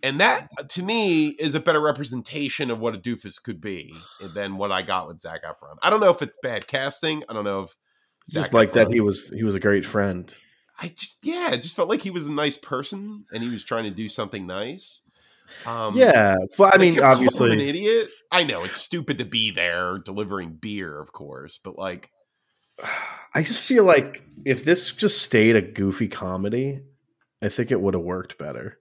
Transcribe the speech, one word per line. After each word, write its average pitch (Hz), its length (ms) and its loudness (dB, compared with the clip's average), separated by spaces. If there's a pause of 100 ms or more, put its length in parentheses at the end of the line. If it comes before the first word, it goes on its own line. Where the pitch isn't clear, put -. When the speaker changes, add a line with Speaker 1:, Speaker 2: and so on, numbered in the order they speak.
Speaker 1:
And 135 180 -2
that, - 280 2 (100)
uh, 143 60 -12
to 175 180 -8
me, 185 460 0
is 147 260 -4
a 156 60 0
better 156 200 2
representation 139 880 -4
of 113 80 -4
what 113 160 -4
a 101 40 -12
doofus 104 440 -10
could 92 180 -12
be 85 320 -12 (420)
than 98 240 -6
what 101 120 -2
I 95 120 0
got 92 260 -4
with 82 140 -18
Zac 82 220 -12
Efron. 78 380 -16
I 160 80 4
don't 214 100 4
know 196 100 8
if 170 120 4
it's 139 200 -8
bad 117 240 -6
casting. 143 640 -4
I - 40 -12
don't 107 120 -4
know 98 180 -4
if - 140 -16 (520)
Speaker 2:
Just 98 220 -2
Speaker 1:
Zac - 20 -4
Speaker 2:
like 110 220 6
that 113 140 8
Speaker 1:
Efron 117 60 0
Speaker 2:
he 117 60 6
was, 101 300 0
he 107 140 -6
was 104 100 0
a 95 60 -2
great 101 260 2
friend. 95 460 -4 (440)
Speaker 1:
I 170 120 -10
just, - 360 -12
yeah, 339 280 -4
it 120 100 -4
just 165 140 -12
felt 170 120 0
like 226 140 -2
he 196 80 -8
was 170 160 -8
a 147 60 -6
nice 147 240 -2
person 196 760 -10
and 113 120 -6
he 120 40 -6
was 113 140 -8
trying 117 220 -6
to 104 80 -8
do 104 160 -8
something 98 360 -8
nice. 107 580 -10 (600)
Um, 113 320 -4
Speaker 2:
Yeah, 127 380 8 (240)
well, 196 160 8
I 190 40 10
Speaker 1:
they 190 80 8
Speaker 2:
mean, 170 80 6
Speaker 1:
kept 135 100 4
calling 131 180 10
him 127 60 6
Speaker 2:
obviously 123 240 4
Speaker 1:
an 107 80 2
idiot. 208 480 0 (240)
I 180 100 4
know 104 220 -4
it's - 160 -4
stupid 151 380 -4
to 120 60 -4
be 107 280 -2
there 90 520 -2
delivering 95 560 -8
beer, 95 400 -10
of 73 120 -18
course, 71 500 -16
but, - 160 -16
like, 92 320 -10 (680)
Speaker 2:
<sighs> - 40 -16 (520)
I 156 80 0
just 220 240 -4
feel 233 180 6
like 147 380 4 (220)
if 131 200 0
this 175 280 2
just - 300 0
stayed 113 340 6
a 101 60 6
goofy 98 460 -2
comedy, 107 720 -6 (580)
I 107 100 -2
think 117 200 -4
it 90 100 2
would 95 140 0
have 90 80 -2
worked 90 340 -8
better. 71 440 -12